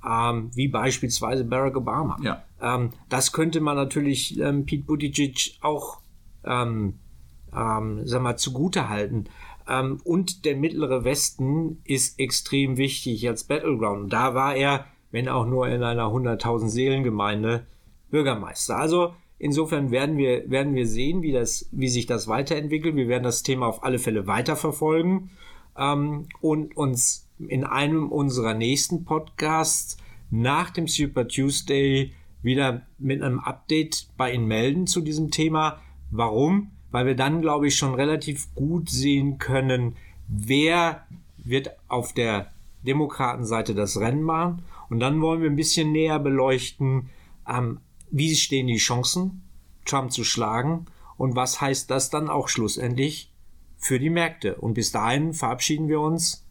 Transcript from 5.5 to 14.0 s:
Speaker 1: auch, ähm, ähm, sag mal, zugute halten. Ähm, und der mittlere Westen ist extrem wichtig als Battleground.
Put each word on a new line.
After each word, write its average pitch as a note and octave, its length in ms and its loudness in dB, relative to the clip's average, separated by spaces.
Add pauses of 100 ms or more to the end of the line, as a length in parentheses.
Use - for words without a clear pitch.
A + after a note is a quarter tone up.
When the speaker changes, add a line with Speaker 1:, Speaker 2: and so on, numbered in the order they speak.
Speaker 1:
auch, D3 380 -4 (440)
ähm, A2+ 520 0 (600)
ähm, A2 480 -2
sag B2 180 0
mal, A#2+ 140 0
zugute C3+ 540 0
halten. G#2 400 -2 (400)
Ähm, C3 340 -2
und F3 400 0
der C#3+ 140 2
mittlere C3+ 480 0
Westen C#3+ 800 0
ist - 340 -2
extrem C3+ 560 0
wichtig B2+ 520 -2
als A2+ 180 -4
Battleground. G#2+ 680 0